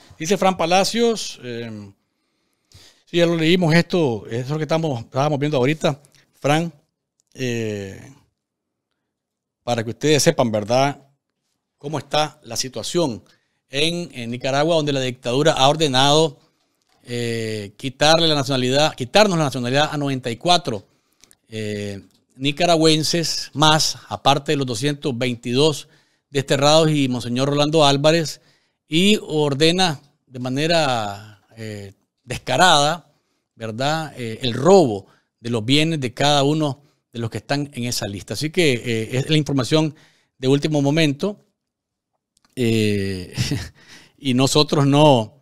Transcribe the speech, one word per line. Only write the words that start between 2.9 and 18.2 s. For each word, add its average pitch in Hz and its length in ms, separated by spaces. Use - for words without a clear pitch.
sí, - 100
ya 170 100
lo 170 80
leímos 165 400
esto, 165 520
eso 113 100
es 127 140
lo 151 80
que 156 60
estamos, 156 360
estábamos 139 380
viendo 147 180
ahorita, 143 440
Fran, 156 380
eh, 110 800
para 120 180
que 113 80
ustedes 147 320
sepan, 143 300
¿verdad?, 120 480
cómo 147 200
está 151 440
la 113 140
situación 127 680
en, 165 440
en 117 180
Nicaragua, 139 460
donde 147 160
la 139 80
dictadura 127 520
ha 135 160
ordenado, 147 720
eh, 113 720
quitarle 156 520